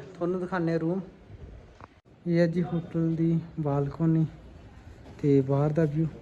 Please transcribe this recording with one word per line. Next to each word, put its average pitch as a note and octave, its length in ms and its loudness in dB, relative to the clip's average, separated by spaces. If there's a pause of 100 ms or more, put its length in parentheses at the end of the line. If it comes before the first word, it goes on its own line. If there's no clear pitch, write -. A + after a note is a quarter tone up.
(140)
ਤੁਹਾਨੂੰ F3 260 -2
ਦਿਖਾਉਂਦੇ F3 320 -2
ਹਾਂ E3 60 2
ਰੂਮ। E3+ 220 0 (1300)
ਇਹ E3+ 120 2
ਹੈ F3 80 6
ਜੀ E3+ 160 0
ਹੋਟਲ E3 540 -2
ਦੀ E3 220 2 (220)
ਬਾਲਕੋਨੀ D3+ 680 2 (960)
ਤੇ C#3+ 180 6 (100)
ਬਾਹਰ D3 220 2
ਦਾ E3 120 2 (100)
ਵਿਊ। D#3+ 120 2 (160)